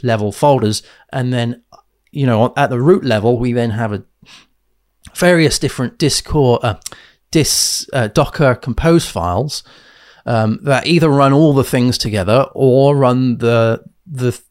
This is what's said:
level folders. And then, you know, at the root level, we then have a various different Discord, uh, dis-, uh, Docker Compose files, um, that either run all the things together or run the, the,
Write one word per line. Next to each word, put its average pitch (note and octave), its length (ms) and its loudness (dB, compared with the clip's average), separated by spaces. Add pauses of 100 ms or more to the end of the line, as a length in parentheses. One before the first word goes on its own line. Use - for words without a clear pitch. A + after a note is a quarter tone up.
level G#2 300 -2
folders. A#2+ 500 0 (300)
And B2+ 200 -4
then, A#2+ 300 -4 (480)
you C#3 160 -2
know, A#2+ 300 2
at C#3 140 0
the B2 100 -2
root E3+ 240 2
level, A#2 340 0
we A#2+ 140 -2
then A#2 180 -2
have G#2+ 220 -6
a G2+ 120 -8 (1120)
various E3+ 440 2
different B2+ 400 -6
Discord, C3+ 640 0
uh, G#2+ 140 -4 (520)
dis-, - 640 -2
uh, A#2+ 160 -2
Docker C#3 460 0
Compose E3 540 0
files, F2+ 540 -6 (600)
um, A2 380 -2
that C3+ 240 0
either D#3+ 240 2
run C#3 240 4
all D3+ 180 4
the C3+ 120 2
things B2 340 0
together G#2+ 560 0
or C3+ 420 2
run B2+ 420 0
the, A#2 460 0 (220)
the, B2 340 -6 (100)